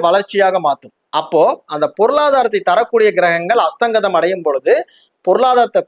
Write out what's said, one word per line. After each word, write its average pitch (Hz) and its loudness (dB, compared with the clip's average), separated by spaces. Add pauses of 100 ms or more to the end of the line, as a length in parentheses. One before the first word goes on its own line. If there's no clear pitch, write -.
வளர்ச்சியாக 196 0
மாத்தும். - -6 (240)
அப்போ 156 0 (320)
அந்த 151 -2 (120)
பொருளாதாரத்தை 247 0
தரக்கூடிய 220 0
கிரகங்கள் 175 0
அஸ்தங்கதம் 208 -2
அடையும் 170 -2
பொழுது 143 0 (540)
பொருளாதாரத்தை 226 2